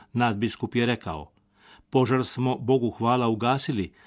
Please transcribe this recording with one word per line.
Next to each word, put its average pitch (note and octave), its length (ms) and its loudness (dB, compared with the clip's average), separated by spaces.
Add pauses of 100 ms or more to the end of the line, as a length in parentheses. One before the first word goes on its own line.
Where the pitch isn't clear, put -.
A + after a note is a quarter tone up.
(120)
nadbiskup A2+ 600 -2
je A#2+ 120 2
rekao: F2 440 -4 (600)
"Požar B2+ 340 2
smo, B2+ 340 -4
Bogu A#2+ 320 2
hvala, A#2 380 0
ugasili, A#2 640 -2 (140)